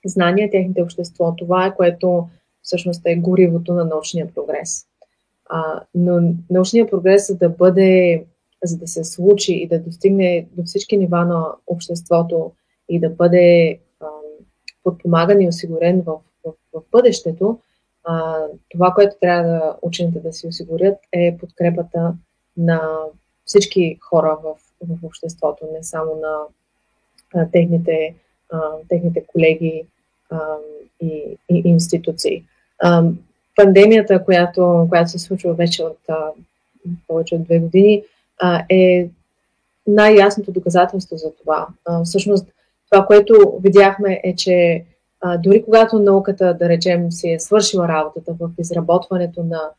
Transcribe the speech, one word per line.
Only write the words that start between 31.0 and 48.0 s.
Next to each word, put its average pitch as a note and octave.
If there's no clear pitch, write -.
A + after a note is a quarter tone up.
и, D#3
и F3
институции. E3+
Ам, E3+
пандемията, G3+
която, F3
която E3+
се F3+
случва F3
вече E3+
от, D#3+
а, D#3
повече E3
от E3
две E3+
години, G3
а, F3
е F#3
най-ясното G#3
доказателство F3+
за D#3
това. D#3
А, E3+
всъщност, G3
това, G3
което G#3
видяхме, G3
е, F3+
че, F3
а, F3
дори G3
когато A3
науката, G3
да E3+
речем, E3+
си E3+
е E3
свършила G3+
работата E3